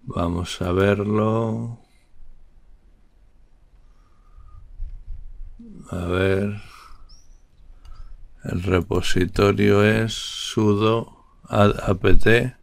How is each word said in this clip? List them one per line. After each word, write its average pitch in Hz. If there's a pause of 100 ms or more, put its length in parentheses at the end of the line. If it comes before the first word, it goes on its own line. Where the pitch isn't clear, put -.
(100)
Vamos 87
a 90
verlo. 110 (4000)
A 87 (100)
ver, 95 (1800)
el -
repositorio 98
es 110
sudo 110 (200)
add 104
apt - (360)